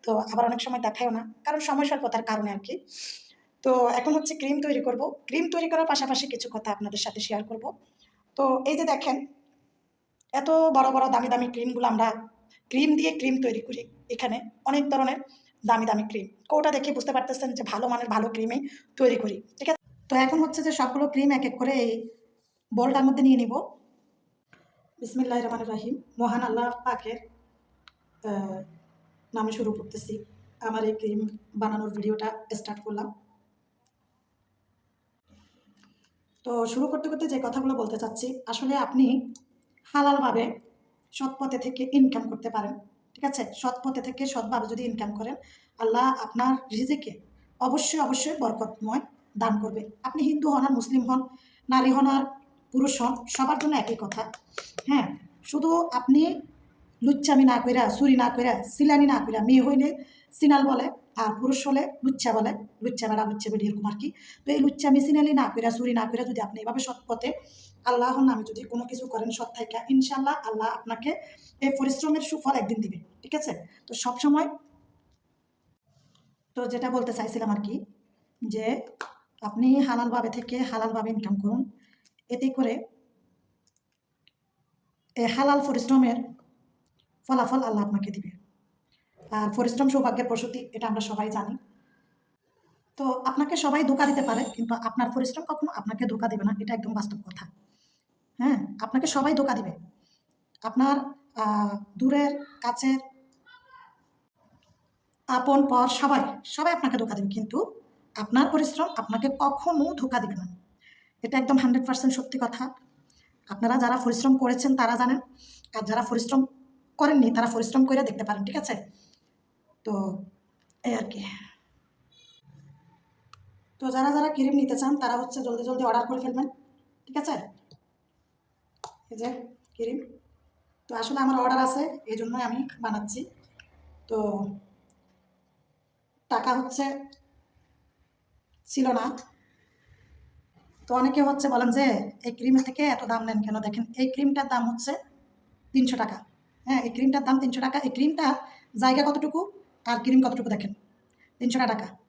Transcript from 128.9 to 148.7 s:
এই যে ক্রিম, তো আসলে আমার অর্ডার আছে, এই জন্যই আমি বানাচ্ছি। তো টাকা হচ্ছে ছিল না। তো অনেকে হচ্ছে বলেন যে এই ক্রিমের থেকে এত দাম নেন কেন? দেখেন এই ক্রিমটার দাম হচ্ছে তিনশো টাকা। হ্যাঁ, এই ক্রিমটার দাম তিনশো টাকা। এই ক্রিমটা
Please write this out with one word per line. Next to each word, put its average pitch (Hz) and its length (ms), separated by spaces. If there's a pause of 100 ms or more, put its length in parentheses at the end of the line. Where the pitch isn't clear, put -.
এই 220 100
যে 240 80 (460)
ক্রিম, 233 220 (920)
তো - 40 (100)
আসলে 269 220
আমার 262 200
অর্ডার 254 240
আছে, 277 160 (280)
এই 220 80
জন্যই 240 300
আমি 247 100 (240)
বানাচ্ছি। 208 360 (920)
তো 220 80 (2250)
টাকা 254 280
হচ্ছে 269 260 (1800)
ছিল 254 200 (120)
না। 226 60 (1800)
তো 240 140
অনেকে 269 260
হচ্ছে 277 260
বলেন 240 240
যে 277 80 (420)
এই 233 120
ক্রিমের 262 280
থেকে 262 160 (100)
এত 233 180
দাম 226 160
নেন 220 180
কেন? 214 100 (100)
দেখেন 214 180 (180)
এই 262 120
ক্রিমটার 277 400
দাম 240 160
হচ্ছে 240 220 (800)
তিনশো 254 300
টাকা। 202 140 (500)
হ্যাঁ, 254 180
এই 226 100
ক্রিমটার 269 320
দাম 269 160
তিনশো 254 220
টাকা। 269 120 (100)
এই 254 80
ক্রিমটা 294 320 (540)